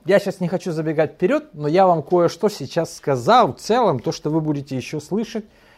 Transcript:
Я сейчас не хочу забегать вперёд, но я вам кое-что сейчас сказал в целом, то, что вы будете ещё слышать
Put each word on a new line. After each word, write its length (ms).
Я 140
сейчас 220
не 80
хочу 240
забегать 420
вперёд, 380
но 160
я 180
вам 160
кое-что 460
сейчас 480
сказал 580
в 40
целом, 420
то, 100
что 200
вы 100
будете 360
ещё 240
слышать 440